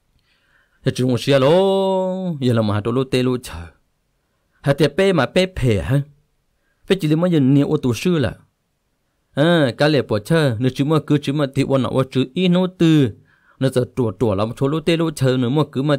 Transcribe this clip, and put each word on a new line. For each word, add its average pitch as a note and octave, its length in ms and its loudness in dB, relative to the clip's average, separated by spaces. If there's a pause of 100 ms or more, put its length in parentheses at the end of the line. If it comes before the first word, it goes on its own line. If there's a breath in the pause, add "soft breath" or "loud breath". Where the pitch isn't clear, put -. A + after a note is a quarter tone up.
(840)
Giờ C3 100 0
chúng B2 220 0
xia C3+ 220 2
lô, F#3 1000 0
giờ B2 140 0
là A2+ 80 2
mà G#2 200 -2
đồ A#2 100 -4
lô C3 120 -2
tê C3 200 -2
lô B2+ 140 0
chờ. - 160 -16 (1080)
Hạt C#3 120 0
tiệp C#3+ 220 0
bê F#3+ 180 2
mà C#3 120 0
bê F#3 300 0
phê A2 260 0
hả? B2 200 0 (880)
Bê G3 120 2
chỉ D#3 60 -2
là D3+ 80 2
mới F3 160 0
giờ D#3+ 80 2
nhiều C#3 300 4
ô D3+ 80 0
tu B2+ 160 -2
sư F3 240 -2
là. A#2 160 -2 (1000)
Ờ, D3+ 440 2
cái D3 120 2
lệ D3 120 2
bỏ G#2+ 180 -4
chơi, C#3+ 400 0
nếu B2+ 160 0
chỉ C#3+ 80 -2
mua D#3 160 0
cứ D3 220 0
chỉ C#3 100 -4
mua C#3+ 240 -2
thì C#3 100 0
bọn C3+ 160 0
nó A2+ 80 -2 (220)
chỉ C3 220 -2
ít F3+ 140 0
nô F3+ 200 2
tư. D#3+ 420 2 (500 soft breath)
Nếu C3 120 0
giờ B2 140 0 (100)
chùa A2+ 240 -2
chùa A2 160 0
lắm, A2 200 -2
chỗ C3+ 120 -2
lũ D#3 120 -4
tê D#3+ 180 0
lũ D#3+ 140 -2
chơi, C3 260 0
nếu B2 120 0
mua D3 140 0
cứ C#3+ 180 -4
mà D3 160 0